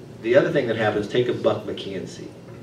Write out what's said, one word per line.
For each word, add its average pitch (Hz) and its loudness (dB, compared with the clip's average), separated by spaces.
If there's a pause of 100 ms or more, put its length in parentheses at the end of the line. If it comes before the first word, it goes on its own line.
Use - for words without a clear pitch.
(200)
The 113 4
other 160 6
thing 143 2
that 110 0
happens, 104 0
take 123 2
a 117 2
Buck - 0
McKeon 95 -8
seat. - -14 (320)